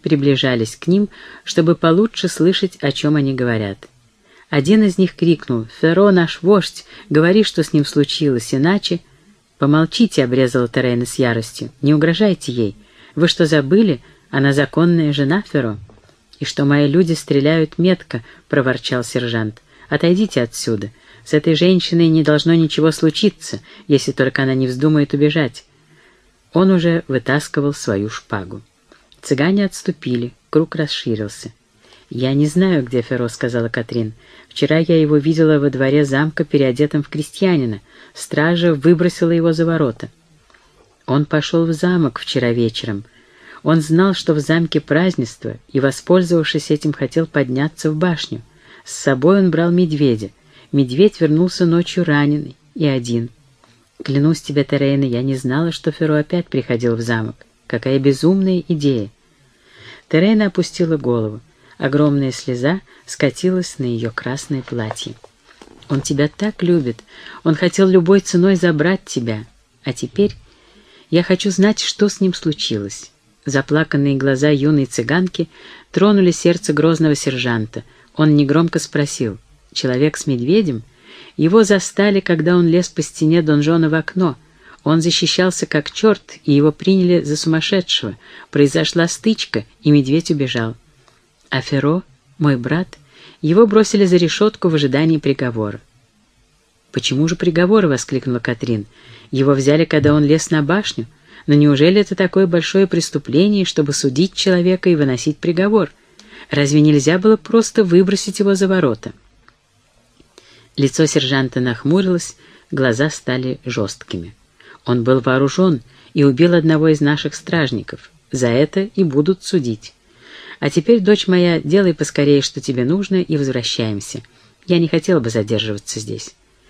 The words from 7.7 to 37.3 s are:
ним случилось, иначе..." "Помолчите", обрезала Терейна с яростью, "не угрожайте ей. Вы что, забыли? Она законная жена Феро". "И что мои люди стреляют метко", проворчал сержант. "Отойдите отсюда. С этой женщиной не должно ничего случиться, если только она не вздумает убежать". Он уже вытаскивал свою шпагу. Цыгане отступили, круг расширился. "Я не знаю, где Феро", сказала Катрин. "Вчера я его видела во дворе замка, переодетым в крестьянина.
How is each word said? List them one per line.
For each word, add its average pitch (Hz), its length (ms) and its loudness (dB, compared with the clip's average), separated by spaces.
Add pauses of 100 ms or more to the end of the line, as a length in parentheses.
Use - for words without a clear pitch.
ним 147 120 2
случилось, 139 720 -2
иначе..." 170 460 0 (580)
"Помолчите", 156 640 2
обрезала 123 460 0
Терейна 123 360 -2
с - 140 -12
яростью, 117 520 -4 (120)
"не 147 120 2
угрожайте 165 580 0
ей. 117 240 -4 (400)
Вы 160 100 2
что, 170 180 2
забыли? 151 560 2 (300)
Она 139 220 2
законная 160 600 2
жена 143 380 -2
Феро". 113 280 -4 (600)
"И 147 60 -8
что - 200 -4
мои 143 240 2
люди 165 260 2
стреляют 151 640 0
метко", 175 460 -2 (260)
проворчал 127 540 -2
сержант. 117 600 -6 (260)
"Отойдите 175 540 0
отсюда. 113 480 -6 (340)
С - 100 -6
этой 156 220 2
женщиной 170 500 2
не 160 160 4
должно 151 320 2
ничего 160 380 2
случиться, - 680 -2 (300)
если 143 240 2
только 131 320 -2
она 131 100 0
не 131 140 0
вздумает 143 440 0
убежать". 147 520 0 (880)
Он 190 180 4
уже 170 360 2
вытаскивал 143 680 -2
свою 107 380 -4
шпагу. 104 520 -10 (600)
Цыгане 180 440 0
отступили, 123 640 -6 (180)
круг 160 240 0
расширился. 113 800 -6 (560)
"Я 131 260 -2
не 143 120 2
знаю, 175 360 2
где 123 200 -2
Феро", 120 260 -4
сказала 117 400 -4
Катрин. 113 460 -6 (340)
"Вчера 156 300 0
я 165 220 2
его 151 160 2
видела 156 440 2
во 143 100 2
дворе 135 340 2
замка, 147 400 -2
переодетым 147 600 0
в - 40 -16
крестьянина. 147 720 -2 (340)